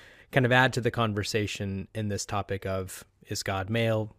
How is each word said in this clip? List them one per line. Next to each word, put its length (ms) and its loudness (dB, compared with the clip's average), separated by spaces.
kind 140 4
of 40 4
add 220 6
to 80 -2
the 100 2
conversation 1040 -2
in 140 -2
this 180 -4
topic 400 -4
of, 380 -6
is 140 -4
God 280 -2
male, 480 0